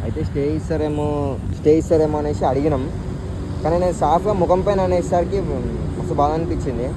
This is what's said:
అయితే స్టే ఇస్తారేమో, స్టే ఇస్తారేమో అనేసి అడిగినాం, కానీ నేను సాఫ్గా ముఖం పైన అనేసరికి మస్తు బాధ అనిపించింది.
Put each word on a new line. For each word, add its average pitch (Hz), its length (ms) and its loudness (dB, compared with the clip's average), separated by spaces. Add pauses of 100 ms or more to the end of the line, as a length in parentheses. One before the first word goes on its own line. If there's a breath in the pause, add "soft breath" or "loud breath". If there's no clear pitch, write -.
అయితే - 160 -4 (100)
స్టే 143 140 -2 (160)
ఇస్తారేమో, 151 480 -2 (500)
స్టే 151 140 4 (100)
ఇస్తారేమో 156 400 2
అనేసి 147 300 -2
అడిగినాం, 143 320 0 (800)
కానీ 160 200 2
నేను 175 200 0
సాఫ్గా 180 380 2
ముఖం 180 260 4
పైన 196 200 2
అనేసరికి 180 520 2 (580)
మస్తు - 220 -4
బాధ 147 180 4
అనిపించింది. 143 600 -2